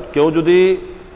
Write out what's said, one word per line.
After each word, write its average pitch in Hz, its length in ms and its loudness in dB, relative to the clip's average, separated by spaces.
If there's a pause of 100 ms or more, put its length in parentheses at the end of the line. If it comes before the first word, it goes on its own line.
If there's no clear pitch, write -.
(140)
কেউ 151 180 2
যদি 180 460 2 (380)